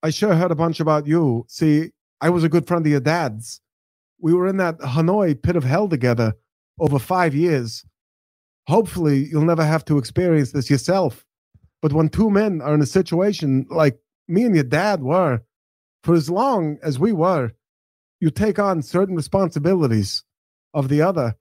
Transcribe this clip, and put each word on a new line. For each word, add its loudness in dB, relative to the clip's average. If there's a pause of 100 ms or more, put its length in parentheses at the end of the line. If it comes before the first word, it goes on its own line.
I -2
sure 2
heard 2
a 0
bunch -2
about 0
you. 0
See, 0 (280)
I 2
was 2
a 2
good 0
friend 0
of 2
your 2
dad's. -4 (580)
We 2
were 0
in -2
that -2
Hanoi 0
pit 0
of -2
hell 0
together 0 (440)
over 0
five 0
years. -2 (800)
Hopefully, 0
you'll 0
never 2
have 0
to 0
experience 0
this -4
yourself. 0 (600)
But 0
when 2
two 0
men 0
are -2
in 4
a 2
situation 0
like 2 (280)
me 2
and 2
your 4
dad -2
were, 0 (600)
for 2
as 0
long 0
as -4
we 0
were, 0 (680)
you 0
take -2
on 0
certain -2
responsibilities 0 (480)
of -4
the 2
other. 0